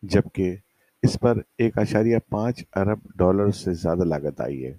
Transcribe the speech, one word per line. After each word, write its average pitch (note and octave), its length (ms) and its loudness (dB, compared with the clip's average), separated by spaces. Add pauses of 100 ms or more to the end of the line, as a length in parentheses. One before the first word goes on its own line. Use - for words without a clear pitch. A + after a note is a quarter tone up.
جبکہ F#2+ 520 0 (460)
اس - 180 2
پر A#2+ 180 4 (200)
ایک A2+ 200 0
اشاریہ A2 400 2 (120)
پانچ A2+ 340 -4 (120)
ارب G#2 240 0 (160)
ڈالر G2 360 2
سے F#2+ 220 -4
زیادہ E2+ 300 -2
لاگت D2 380 -4
آئی B1+ 240 -6
ہے۔ C2 140 -12